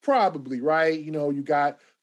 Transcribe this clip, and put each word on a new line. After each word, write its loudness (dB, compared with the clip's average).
Probably, 0
right? 2
You -10
know, -2
you -4
got 0